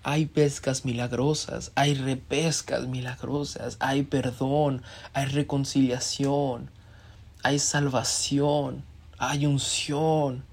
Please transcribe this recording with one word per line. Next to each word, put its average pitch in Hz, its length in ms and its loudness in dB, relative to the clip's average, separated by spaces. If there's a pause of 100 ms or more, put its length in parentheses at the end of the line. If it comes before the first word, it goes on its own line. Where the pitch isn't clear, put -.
Hay 147 260 0
pescas 143 580 0
milagrosas, 123 880 -2
hay 143 180 4
repescas 135 920 -2
milagrosas, 127 920 -6
hay 135 220 2
perdón, 135 800 0 (300)
hay 139 140 -2
reconciliación, 139 1400 0 (760)
hay 143 160 4
salvación, 143 1200 0 (340)
hay 143 280 0
unción. 143 1080 2